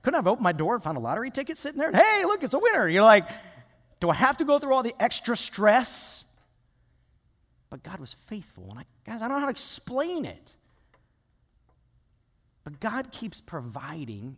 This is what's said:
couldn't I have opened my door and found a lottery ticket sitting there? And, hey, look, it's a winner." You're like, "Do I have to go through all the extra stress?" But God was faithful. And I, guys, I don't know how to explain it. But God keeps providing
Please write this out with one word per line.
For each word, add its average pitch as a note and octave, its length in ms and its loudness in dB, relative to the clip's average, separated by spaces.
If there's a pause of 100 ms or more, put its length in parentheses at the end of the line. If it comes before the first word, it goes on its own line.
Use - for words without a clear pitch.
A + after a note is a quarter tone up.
couldn't C#4+ 140 0
I D4+ 40 2
have F3+ 80 0
opened A3 160 0
my F3+ 80 4
door E3 240 -2
and G#3 80 -6
found D#3 140 -6
a A#2 40 -8
lottery F#3 300 -4
ticket C#4+ 260 -8
sitting C#4+ 220 -10
there? D#4+ 100 0
And, - 80 2
hey, G4+ 280 6
look, F#4+ 180 0
it's A#3 100 -4
a C#4 60 2
winner." F#4+ 280 2
You're F3+ 160 4
like, G#3+ 240 10 (720)
"Do F3 100 0
I D#3 40 4
have C4 240 2
to D#4 80 0
go C#4+ 140 4
through C#4 140 0
all C4 100 2
the B3 160 -4
extra A#3 360 -2
stress?" - 880 0 (1400)
But C3 140 -18
God F3 160 -14
was B2+ 140 -18
faithful. D#3 560 -16
And G#2+ 100 -16
I, - 40 -18 (220)
guys, A3 160 -12
I A3+ 60 -6
don't C4+ 100 -4
know C#4 40 -2
how C#4+ 40 -4
to C4+ 60 -4
explain D4 720 -6
it. - 300 -16 (2000)
But D3 160 -16
God B3+ 320 -8
keeps - 300 -12
providing C3 960 -12